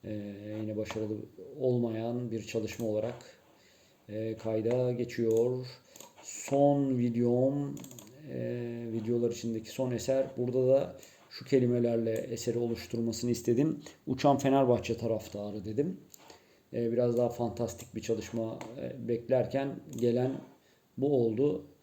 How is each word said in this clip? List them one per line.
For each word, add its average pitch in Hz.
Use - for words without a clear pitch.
e, 107
yine 107
başarılı 107
olmayan 120
bir 110
çalışma 110
olarak, 107
e, 110
kayda 113
geçiyor. 120
Son 139
videom, 123
e, 127
videolar 117
içindeki 113
son 127
eser. 131
Burada 123
da 135
şu -
kelimelerle 120
eseri 113
oluşturmasını 117
istedim. 120
"Uçan 135
Fenerbahçe 131
taraftarı" 104
dedim. 143
E, 117
biraz 120
daha 120
fantastik 117
bir 107
çalışma, 113
e, 123
beklerken 131
gelen 120
bu 139
oldu. 123